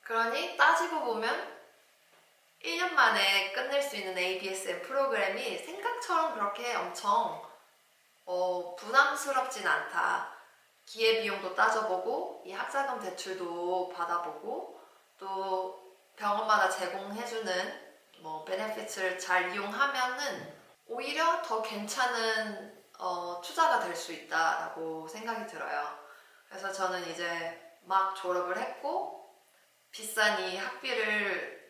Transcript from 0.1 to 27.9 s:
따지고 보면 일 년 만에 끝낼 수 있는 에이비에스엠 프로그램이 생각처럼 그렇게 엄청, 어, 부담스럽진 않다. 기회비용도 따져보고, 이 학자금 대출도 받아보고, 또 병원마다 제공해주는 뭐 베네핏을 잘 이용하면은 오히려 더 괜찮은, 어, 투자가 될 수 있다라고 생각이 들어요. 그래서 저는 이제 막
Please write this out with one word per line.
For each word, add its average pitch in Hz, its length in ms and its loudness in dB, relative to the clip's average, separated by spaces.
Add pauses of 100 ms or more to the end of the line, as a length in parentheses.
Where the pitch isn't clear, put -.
따지고 330 440 6
보면 226 520 -2 (1080)
일 339 160 -4
년 349 180 0
만에 196 560 6
끝낼 277 300 0
수 277 160 -2
있는 190 200 -4
에이비에스엠 185 680 -2
프로그램이 233 760 0
생각처럼 381 760 0
그렇게 220 420 -2
엄청, 208 720 0 (800)
어, 180 520 0
부담스럽진 262 920 4
않다. - 640 2 (540)
기회비용도 208 680 2
따져보고, - 920 2
이 185 80 -10
학자금 254 480 -2
대출도 180 920 -2
받아보고, 170 880 -4 (360)
또 190 800 -4 (180)
병원마다 208 540 4
제공해주는 196 1300 -4 (220)
뭐 156 260 -10
베네핏을 202 760 -4
잘 180 340 2
이용하면은 254 1000 0 (340)
오히려 294 540 2
더 220 200 -2
괜찮은, 220 1200 0 (160)
어, 175 460 -4
투자가 320 380 4
될 175 120 -2
수 170 200 -6
있다라고 160 960 -2
생각이 214 400 -6
들어요. - 520 -6 (480)
그래서 190 240 -8
저는 180 380 -2
이제 170 500 -4 (260)
막 190 300 -2